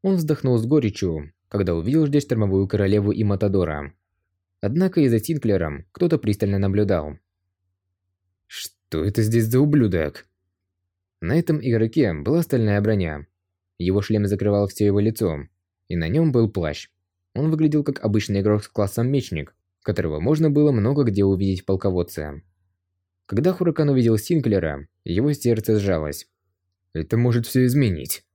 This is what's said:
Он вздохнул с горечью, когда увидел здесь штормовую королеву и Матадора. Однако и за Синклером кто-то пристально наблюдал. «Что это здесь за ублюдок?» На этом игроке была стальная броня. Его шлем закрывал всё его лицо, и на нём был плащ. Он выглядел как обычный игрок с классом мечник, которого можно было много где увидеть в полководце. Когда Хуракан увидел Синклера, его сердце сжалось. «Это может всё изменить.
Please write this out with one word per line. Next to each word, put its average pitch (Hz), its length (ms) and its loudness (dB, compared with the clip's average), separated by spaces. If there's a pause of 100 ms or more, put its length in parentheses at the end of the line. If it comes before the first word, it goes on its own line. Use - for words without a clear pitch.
Он 190 140 0
вздохнул 147 420 0
с 113 80 -2
горечью, 98 640 -2 (160)
когда 92 260 -2
увидел 131 320 0
здесь 143 180 0
штормовую 98 440 0
королеву 101 440 0
и 107 120 -2
Матадора. 92 680 -2 (680)
Однако 175 400 0
и 139 80 4
за 117 100 4
Синклером 98 760 -2
кто-то 165 260 0
пристально 101 400 0
наблюдал. 98 600 0 (1300)
«Что - 580 -8
это 101 180 0
здесь 113 240 2
за 123 140 2
ублюдок?» 107 640 0 (960)
На 104 180 0
этом 160 220 0
игроке 113 520 2
была 113 300 -2
стальная 107 380 0
броня. 90 460 -2 (520)
Его 95 240 0
шлем 104 240 0
закрывал 101 420 0
всё 104 180 0
его 101 140 2
лицо, 95 480 -2 (400)
и 90 80 -4
на 82 120 -2
нём 151 240 0
был 113 180 2
плащ. 78 380 -6 (460)
Он 151 160 -2
выглядел 151 340 0
как 139 200 -4
обычный 104 360 0
игрок 104 240 0
с - 40 -20
классом 117 400 -2
мечник, 92 460 -4 (280)
которого 80 380 -4
можно 151 300 2
было 143 220 4
много 127 320 2
где 101 200 2
увидеть 95 380 0
в - 20 -20
полководце. 87 800 -4 (840)
Когда 147 260 0
Хуракан 165 360 0
увидел 117 300 4
Синклера, 95 680 0 (160)
его 117 280 0
сердце 110 460 0
сжалось. 80 500 -2 (640)
«Это 80 240 -4
может 120 300 0
всё 127 200 2
изменить. 113 580 -2 (100)